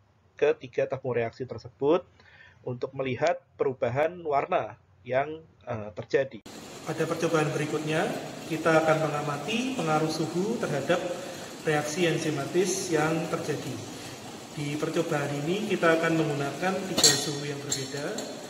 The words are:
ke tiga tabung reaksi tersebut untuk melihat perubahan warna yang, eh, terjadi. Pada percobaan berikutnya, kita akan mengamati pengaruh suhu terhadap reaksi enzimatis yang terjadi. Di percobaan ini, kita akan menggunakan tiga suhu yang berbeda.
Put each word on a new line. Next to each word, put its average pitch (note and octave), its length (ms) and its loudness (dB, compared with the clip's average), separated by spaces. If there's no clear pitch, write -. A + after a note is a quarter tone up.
ke D3+ 160 4
tiga C3 320 -2
tabung A#2+ 320 -2
reaksi A#2 240 -4
tersebut B2+ 640 0
untuk B2+ 320 -6
melihat C3+ 480 0
perubahan C#3+ 640 2
warna C#3+ 560 0
yang, D3 400 -2
eh, G#2+ 320 -6
terjadi. C3 400 0
Pada D#3+ 240 -2
percobaan D#3 400 2
berikutnya, D3+ 560 0
kita D#3 400 4
akan D#3 160 4
mengamati D3 720 -2
pengaruh D#3 320 2
suhu F3 560 -2
terhadap D3+ 400 0
reaksi D#3 400 2
enzimatis D3+ 800 0
yang D#3 240 4
terjadi. C#3 480 -4
Di D3 240 -2
percobaan D3 640 0
ini, G3+ 240 0
kita E3+ 320 6
akan E3 240 4
menggunakan C#3+ 480 0
tiga D3 320 6
suhu D3 240 -4
yang C#3+ 160 -4
berbeda. C#3 800 -6